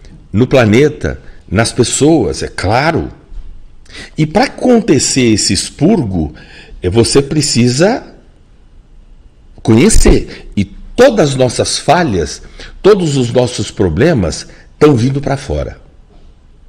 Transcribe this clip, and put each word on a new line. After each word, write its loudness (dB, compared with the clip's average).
no 0
planeta, 2
nas -2
pessoas, 0
é -8
claro. -2
E 0
pra 0
acontecer 0
esse 0
expurgo, -2
é, -4
você 2
precisa 0
conhecer. 4
E -6
todas 4
as -6
nossas -2
falhas, -2
todos 4
os -2
nossos -2
problemas -2
tão 4
vindo -2
pra -6
fora. -8